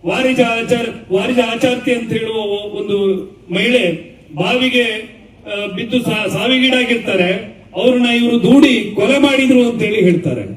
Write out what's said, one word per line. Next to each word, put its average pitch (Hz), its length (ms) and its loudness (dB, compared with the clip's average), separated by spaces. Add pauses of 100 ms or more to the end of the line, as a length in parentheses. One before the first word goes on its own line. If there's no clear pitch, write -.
ವಾರಿಜ 254 340 0
ಆಚಾರ್, 233 720 -2
ವಾರಿಜ 240 260 0
ಆಚಾರ್ತಿ 247 560 0
ಅಂತ 226 180 -4
ಹೇಳುವ 220 240 -4 (440)
ಒಂದು 202 360 0 (380)
ಮಹಿಳೆ 190 600 0 (200)
ಬಾವಿಗೆ, 247 480 0 (640)
ಆ, 208 200 -8
ಬಿದ್ದು 226 360 -4
ಸಾ-, - 280 -4
ಸಾವಿಗೀಡಾಗಿರ್ತಾರೆ. 233 1300 0 (200)
ಅವ್ರನ್ನ 247 300 2
ಇವರು 240 360 2
ದೂಡಿ 247 520 4
ಕೊಲೆ 220 240 2
ಮಾಡಿದ್ರು 262 520 4
ಅಂತ - 120 -4
ಹೇಳಿ 214 180 0
ಹೇಳ್ತಾರೆ. 165 420 2 (140)